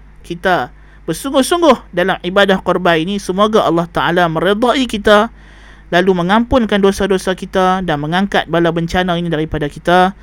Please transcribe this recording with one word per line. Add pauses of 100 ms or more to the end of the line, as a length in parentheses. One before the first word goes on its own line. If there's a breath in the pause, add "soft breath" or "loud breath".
(220)
kita (400 soft breath)
bersungguh-sungguh
dalam
ibadah
korban
ini.
Semoga
Allah
Ta'ala
meredai
kita, (560 loud breath)
lalu
mengampunkan
dosa-dosa
kita
dan
mengangkat
bala
bencana
ini
daripada
kita.